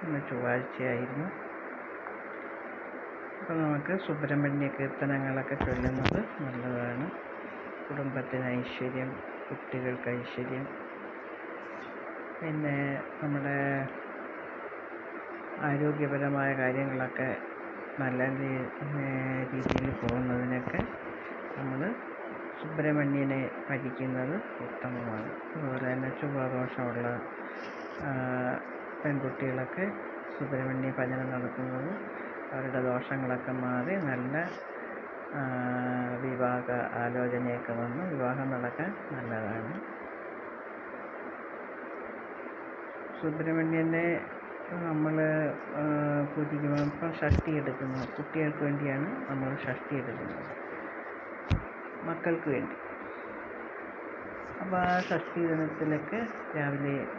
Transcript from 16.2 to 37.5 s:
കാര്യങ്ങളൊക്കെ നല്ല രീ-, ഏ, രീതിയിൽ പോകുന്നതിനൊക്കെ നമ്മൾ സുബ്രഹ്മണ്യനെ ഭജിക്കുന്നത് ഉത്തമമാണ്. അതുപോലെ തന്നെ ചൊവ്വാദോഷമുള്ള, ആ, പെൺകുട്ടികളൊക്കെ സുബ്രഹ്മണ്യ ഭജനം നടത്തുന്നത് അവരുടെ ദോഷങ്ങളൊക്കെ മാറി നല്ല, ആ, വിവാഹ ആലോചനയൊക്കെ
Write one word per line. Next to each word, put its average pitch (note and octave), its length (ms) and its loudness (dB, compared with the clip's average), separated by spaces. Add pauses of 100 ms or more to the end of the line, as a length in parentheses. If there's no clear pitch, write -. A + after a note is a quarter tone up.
കാര്യങ്ങളൊക്കെ C3 840 2 (640)
നല്ല B2+ 260 2
രീ-, C3+ 580 0
ഏ, D3 40 -4 (680)
രീതിയിൽ C3 360 4
പോകുന്നതിനൊക്കെ B2 960 2 (760)
നമ്മൾ C3+ 380 0 (680)
സുബ്രഹ്മണ്യനെ C#3+ 880 2 (200)
ഭജിക്കുന്നത് C3 680 0
ഉത്തമമാണ്. A#2+ 960 -4 (220)
അതുപോലെ C3 400 0
തന്നെ C3 160 0
ചൊവ്വാദോഷമുള്ള, B2+ 1120 0 (880)
ആ, - 20 0 (960)
പെൺകുട്ടികളൊക്കെ C3+ 880 2 (480)
സുബ്രഹ്മണ്യ C3 580 2
ഭജനം C3 340 2
നടത്തുന്നത് B2+ 640 0 (580)
അവരുടെ C3 280 0
ദോഷങ്ങളൊക്കെ B2+ 720 2
മാറി B2+ 440 2
നല്ല, C#3+ 540 0 (880)
ആ, - 20 0 (800)
വിവാഹ B2 500 2 (320)
ആലോചനയൊക്കെ A#2+ 720 2